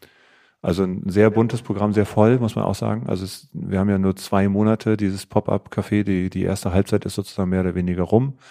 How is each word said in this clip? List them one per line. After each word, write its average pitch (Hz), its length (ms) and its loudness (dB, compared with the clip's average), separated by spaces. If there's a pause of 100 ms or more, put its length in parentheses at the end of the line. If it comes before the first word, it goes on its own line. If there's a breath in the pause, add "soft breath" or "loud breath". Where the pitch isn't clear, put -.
(640 soft breath)
Also 92 200 0
ein 92 240 -4
sehr 101 220 6
buntes 117 320 2
Programm, 104 320 -2
sehr 101 140 2
voll, 113 320 4
muss 113 160 -2
man 110 100 -2
auch 101 80 0
sagen. 110 340 -4
Also 95 180 -4
es, - 280 -14
wir 95 240 -6
haben 98 140 2
ja 98 80 2
nur 95 160 2
zwei 98 320 0
Monate 107 500 0
dieses 98 300 -4
Pop-up-Café. 104 760 -2
Die, 92 280 -2
die 95 100 -4
erste 92 320 -2
Halbzeit 98 320 0
ist - 80 -8
sozusagen 95 380 -4
mehr 92 100 0
oder 90 140 -2
weniger 90 260 -2
rum. 127 380 2 (120 loud breath)